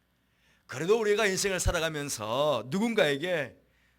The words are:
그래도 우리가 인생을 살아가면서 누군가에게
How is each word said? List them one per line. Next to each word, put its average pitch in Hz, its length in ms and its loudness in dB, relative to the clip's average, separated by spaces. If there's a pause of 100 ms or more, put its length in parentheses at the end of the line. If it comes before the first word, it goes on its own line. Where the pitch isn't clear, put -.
(680)
그래도 165 320 2
우리가 208 280 2
인생을 190 340 0
살아가면서 143 1080 -2
누군가에게 170 880 0 (420)